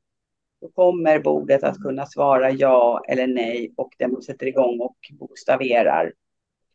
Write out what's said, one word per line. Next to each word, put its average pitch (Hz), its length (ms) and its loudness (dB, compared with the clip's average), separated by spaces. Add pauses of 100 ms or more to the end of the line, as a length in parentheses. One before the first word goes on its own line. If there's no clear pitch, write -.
(600)
Då 170 100 -18
kommer 170 480 2
bordet 143 440 0
att 143 180 -4
kunna 139 240 -8
svara 135 460 2
ja 127 560 2
eller 127 200 -2
nej 120 500 -4
och 131 200 -8
den 127 240 -4
sätter 135 240 -12
igång 131 340 0
och - 180 -8 (140)
bokstaverar. 120 1040 0 (600)